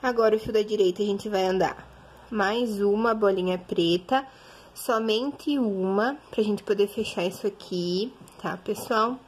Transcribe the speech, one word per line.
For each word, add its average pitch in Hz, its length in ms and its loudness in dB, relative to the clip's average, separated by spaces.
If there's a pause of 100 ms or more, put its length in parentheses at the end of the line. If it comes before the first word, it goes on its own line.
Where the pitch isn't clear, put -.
Agora, 226 340 4
o - 20 0
fio 220 140 -6
da 214 100 2
direita, 208 400 2
a 208 40 2
gente 202 220 -2
vai 190 160 2
andar 185 440 0 (420)
mais 214 500 0
uma 214 340 2
bolinha 185 440 2
preta, 180 680 0 (480)
somente 240 840 -2
uma, 208 580 0 (140)
pra 226 120 -2
gente 208 200 -2
poder 202 260 2
fechar 208 360 -4
isso 185 220 -4
aqui, 185 640 -4 (260)
tá, 180 180 -6
pessoal? 220 720 -2